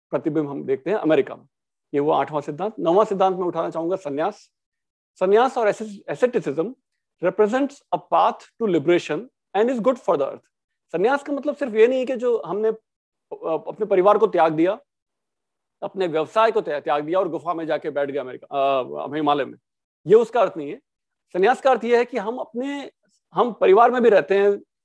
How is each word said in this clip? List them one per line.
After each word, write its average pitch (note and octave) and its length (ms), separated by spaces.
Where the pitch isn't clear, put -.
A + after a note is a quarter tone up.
प्रतिबिंब D3 400
हम D3 140
देखते C3+ 260
हैं G#3 80
अमेरिका D#3 380
में। - 80
ये C#3+ 60
हुआ D3 200
आठवां C#3+ 220
सिद्धांत। E3 380
नौवां G3 260
सिद्धांत F#3+ 320
मैं F#3 100
उठाना E3+ 220
चाहूंगा E3 260
संन्यास। D3+ 560
संन्यास A3 380
और G#3+ 140
asceticism G3 1000
represents G#3+ 500
a E3+ 40
path F#3+ 240
to - 300
liberation E3 500
and A3 80
is C4 100
good A#3+ 200
for G3 200
the C#3 80
earth। - 220
संन्यास B3+ 320
का D4 100
मतलब C#4 220
सिर्फ A#3 200
ये A3 120
नहीं B3+ 180
कि C4 100
जो A#3 300
हमने, G#3 240
अ, - 1000
अपने E3+ 180
परिवार G3+ 320
को G#3 100
त्याग E3 260
दिया F3+ 260
अपने F#3+ 240
व्यवसाय D#3+ 440
को G#3+ 100
त्या-, D3 220
त्याग D3+ 200
दिया F3 160
और F#3 100
गुफा D#3+ 240
में E3 120
जाके D#3 240
बैठ C#3 220
गया C#3 100
अमेरिका, C3+ 580
अ, B2+ 360
हिमालय D3 300
में, - 120
ये G3 80
उसका A#3 260
अर्थ F#3+ 160
नहीं D3 120
है। A#3 80
संन्यास G#3+ 280
का C4+ 100
अर्थ A#3 120
ये A#3+ 140
है A#3+ 80
कि A#3+ 120
हम G#3+ 200
अपने, C#4 540
हम G#3+ 180
परिवार G3 400
में A#3+ 120
भी A#3 60
रहते F#3+ 280
हैं, G3+ 240